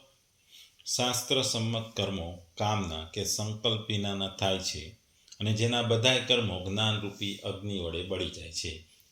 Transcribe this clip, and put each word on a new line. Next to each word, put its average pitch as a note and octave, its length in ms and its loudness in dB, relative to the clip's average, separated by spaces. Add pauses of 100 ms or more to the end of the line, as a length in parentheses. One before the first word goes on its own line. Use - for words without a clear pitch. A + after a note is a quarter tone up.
(880)
શાસ્ત્ર B2 560 2
સંમત A2+ 540 0
કર્મો F2+ 500 -2 (120)
કામના F2+ 560 0
કે G2 100 -2
સંકલ્પ G#2+ 640 -2
વિનાના G2+ 400 0
થાય F#2+ 300 0
છે D#2+ 420 -6 (400)
અને G#2+ 120 2
જેના A#2 300 2
બધાય A#2 380 6
કર્મો G2+ 500 2
જ્ઞાનરૂપી G2+ 720 0
અગ્નિ G2+ 340 -4
વડે E2+ 240 -2
બળી F#2 280 -2
જાય D#2+ 220 -12
છે, - 360 -8 (240)